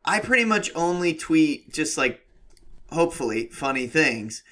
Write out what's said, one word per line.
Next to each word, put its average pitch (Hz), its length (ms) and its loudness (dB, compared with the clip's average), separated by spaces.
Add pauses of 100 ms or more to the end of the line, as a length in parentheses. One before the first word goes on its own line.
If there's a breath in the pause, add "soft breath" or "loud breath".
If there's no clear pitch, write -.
I 202 140 2
pretty 233 260 2
much 214 300 0
only 175 380 0
tweet 160 600 2
just, 151 240 -4
like, 131 240 0 (680)
hopefully 123 600 0
funny 135 360 -4
things. 117 640 0